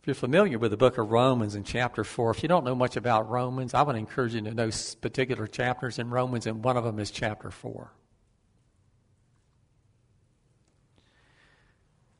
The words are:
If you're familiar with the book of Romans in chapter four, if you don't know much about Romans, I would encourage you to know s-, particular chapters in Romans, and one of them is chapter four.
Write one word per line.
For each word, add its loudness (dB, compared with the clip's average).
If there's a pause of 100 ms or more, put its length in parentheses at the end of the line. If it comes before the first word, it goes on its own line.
If -4
you're 0
familiar 4
with 2
the 0
book 6
of 0
Romans 4
in -6
chapter -2
four, 0
if -2
you -2
don't 4
know 0
much 0
about 2
Romans, -2
I 4
would 2
encourage -2
you -2
to -6
know 0
s-, -6
particular -2
chapters -4
in -6
Romans, 0
and -4
one 2
of 0
them -2
is -4
chapter -6
four. -12 (4000)